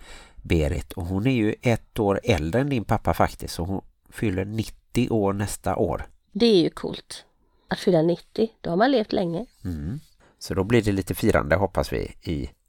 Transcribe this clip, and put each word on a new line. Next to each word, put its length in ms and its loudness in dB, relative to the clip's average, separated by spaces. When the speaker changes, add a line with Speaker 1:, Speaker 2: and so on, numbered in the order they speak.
Speaker 1:
Berit, 580 -2
och 120 -8
hon 220 -2
är 40 4
ju 300 0
ett 380 0
år 240 2
äldre 380 0
än 80 -2
din 140 -2
pappa 300 0
faktiskt, 400 -2
så 100 -4
hon 180 -4
fyller 360 -2
nittio 640 -4
år 240 2
nästa 420 -2
år. 320 -2
Speaker 2:
Det 140 2
är 160 6
ju 80 2
coolt. 560 -10
Att 120 -4
fylla 220 4
nittio, 460 0
då 80 -8
har 80 -2
man 140 4
levt 220 0
länge. 320 -2
Speaker 1:
Mm. 340 -6
Så 140 -6
då 100 2
blir 180 4
det 100 2
lite 240 0
firande, 400 2
hoppas 380 0
vi, 280 -4
i 280 -4